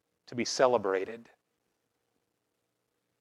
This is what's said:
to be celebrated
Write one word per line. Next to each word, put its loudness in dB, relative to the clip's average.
to -16
be -2
celebrated 0